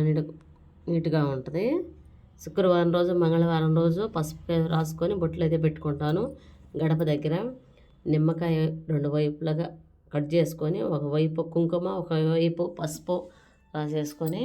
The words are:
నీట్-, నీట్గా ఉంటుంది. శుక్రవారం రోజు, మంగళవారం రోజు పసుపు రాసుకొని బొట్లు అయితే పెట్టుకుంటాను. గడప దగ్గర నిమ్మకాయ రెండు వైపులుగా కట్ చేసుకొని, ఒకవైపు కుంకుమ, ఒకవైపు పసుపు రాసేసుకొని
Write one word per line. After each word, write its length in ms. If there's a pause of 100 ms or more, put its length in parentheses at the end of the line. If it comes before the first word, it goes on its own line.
నీట్-, 260 (600)
నీట్గా 300 (120)
ఉంటుంది. 320 (760)
శుక్రవారం 540
రోజు, 260
మంగళవారం 580
రోజు 240 (100)
పసుపు 440 (160)
రాసుకొని 480
బొట్లు 240
అయితే 180
పెట్టుకుంటాను. 580 (600)
గడప 180 (100)
దగ్గర 220 (800)
నిమ్మకాయ 420 (380)
రెండు 240
వైపులుగా 500 (480)
కట్ 200
చేసుకొని, 460 (140)
ఒకవైపు 480 (140)
కుంకుమ, 300 (160)
ఒకవైపు 600 (160)
పసుపు 380 (580)
రాసేసుకొని 680